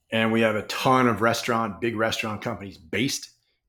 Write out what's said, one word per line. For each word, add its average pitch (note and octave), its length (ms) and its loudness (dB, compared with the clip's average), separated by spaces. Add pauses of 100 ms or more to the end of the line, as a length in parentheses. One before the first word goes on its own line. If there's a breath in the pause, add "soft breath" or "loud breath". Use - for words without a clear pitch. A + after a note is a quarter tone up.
(100)
And A2+ 200 2
we A2+ 120 2
have A2 140 4
a G#2 60 -4
ton B2+ 460 2
of G#2+ 140 0
restaurant, A2+ 580 0
big A#2 160 -2
restaurant A2 460 -2
companies G2 360 -8
based F#2+ 520 -4 (380)